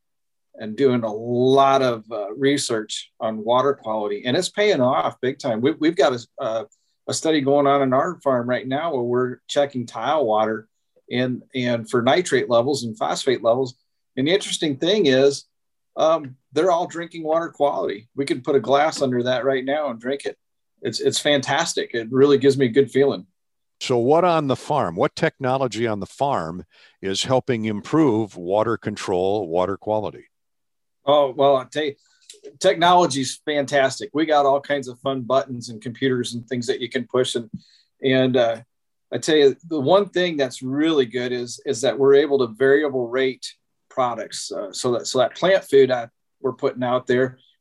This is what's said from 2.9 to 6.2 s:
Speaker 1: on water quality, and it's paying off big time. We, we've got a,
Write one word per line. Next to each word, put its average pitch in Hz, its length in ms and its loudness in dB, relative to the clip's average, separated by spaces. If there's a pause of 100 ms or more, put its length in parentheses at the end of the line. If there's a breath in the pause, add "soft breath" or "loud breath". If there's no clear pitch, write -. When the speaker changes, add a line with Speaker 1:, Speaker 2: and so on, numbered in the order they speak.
Speaker 1:
on 110 240 -6
water 127 300 2
quality, 104 540 -6
and 139 100 0
it's 180 140 -2
paying 202 320 2
off 127 400 0
big 127 160 -4
time. 113 240 -4
We, 151 100 2
we've 156 240 0
got 156 160 4
a, 120 320 -10